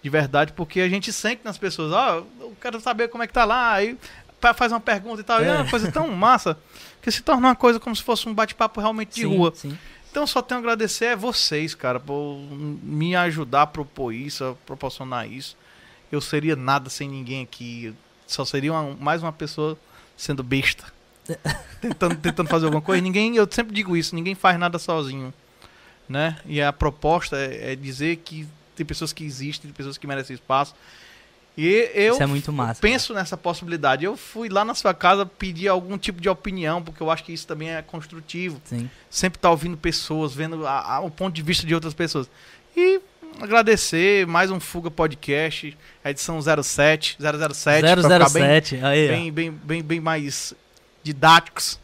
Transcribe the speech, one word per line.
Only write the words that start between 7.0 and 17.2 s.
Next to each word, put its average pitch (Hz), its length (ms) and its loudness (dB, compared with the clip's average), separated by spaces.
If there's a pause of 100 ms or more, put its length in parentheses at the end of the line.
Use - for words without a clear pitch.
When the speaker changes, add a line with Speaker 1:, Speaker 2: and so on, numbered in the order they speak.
Speaker 1:
que 233 100 -2
se - 100 -4
torna 254 280 4
uma 240 60 6
coisa 233 260 4
como 233 120 -6
se - 100 -6
fosse 226 260 -2
um 220 40 -6
bate-papo 220 460 -2
realmente 220 360 -4
de 233 60 -6
Speaker 2:
Sim, 196 160 0
Speaker 1:
rua. 165 160 4
Speaker 2:
sim. 147 240 -12 (320)
Speaker 1:
Então, 294 180 -2
só 247 140 0
tenho 247 180 -6
a - 20 -6
agradecer 226 460 -2
a 240 80 2
vocês, 160 600 -2
cara, 127 240 -2
por 143 400 -8 (440)
me 151 320 -2
ajudar 151 480 2
a 156 40 4
propor 135 460 -8
isso, 139 320 -8
a 127 80 -6 (120)
proporcionar 131 640 -10
isso. 131 280 -16 (540)
Eu 147 100 -2
seria 151 340 -2
nada 135 340 -2
sem 139 200 -10
ninguém 131 320 -10